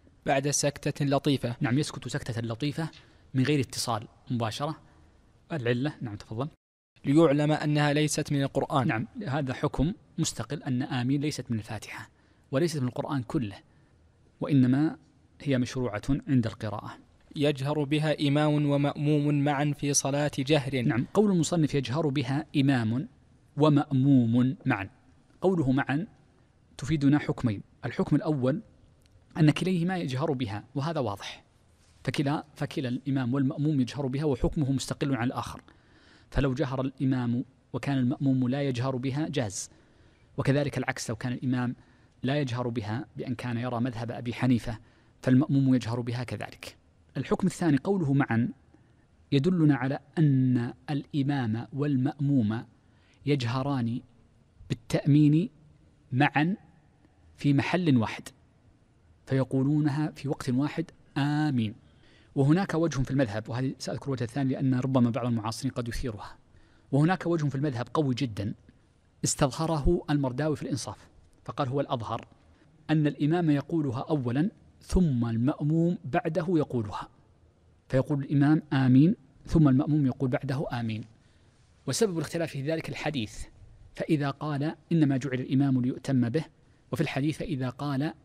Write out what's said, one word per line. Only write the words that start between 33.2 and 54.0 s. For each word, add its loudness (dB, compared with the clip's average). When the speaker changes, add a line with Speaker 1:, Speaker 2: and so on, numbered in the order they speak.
Speaker 2:
والمأموم 0
يجهر -2
بها، -4
وحكمه 0
مستقل -2
عن -2
الآخر، -6
فلو 0
جهر -2
الإمام 0
وكان -2
المأموم 2
لا -2
يجهر -2
بها -4
جاز، -4
وكذلك 0
العكس، -4
لو -4
كان -6
الإمام -4
لا 0
يجهر -2
بها -4
بأن -6
كان -4
يرى -4
مذهب -4
أبي -8
حنيفة، 0
فالمأموم 4
يجهر -2
بها -6
كذلك. -12
الحكم -2
الثاني 2
قوله 0
معا 2
يدلنا 4
على -4
أن 4
الإمام -2
والمأموم 0
يجهران -2